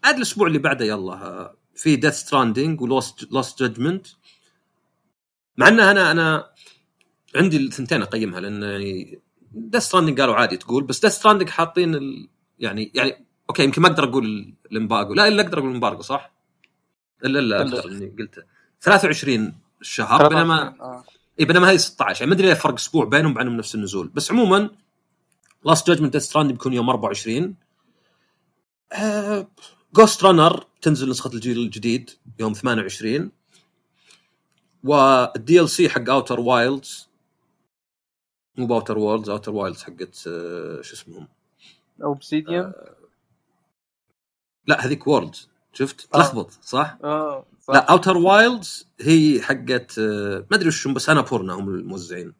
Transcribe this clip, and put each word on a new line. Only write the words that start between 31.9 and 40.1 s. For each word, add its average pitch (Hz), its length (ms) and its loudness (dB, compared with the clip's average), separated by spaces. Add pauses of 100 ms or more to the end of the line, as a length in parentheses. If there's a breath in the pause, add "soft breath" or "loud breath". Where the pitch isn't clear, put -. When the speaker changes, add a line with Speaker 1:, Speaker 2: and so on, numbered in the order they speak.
Speaker 1:
يوم 110 140 -4
ثمانية 110 300 -2
وعشرين. 117 480 -6 (1500 soft breath)
والدي 135 760 4
ال 156 100 2
سي 175 180 2
حق - 160 -4
Outer 113 340 -2
Wilds، 123 680 -2 (1500)
مو 127 100 -6
ب 117 140 0
Outer 110 140 -6
Worlds، 107 340 -2
Outer 104 240 -8
Wilds 98 300 -8
حقت، 90 440 -16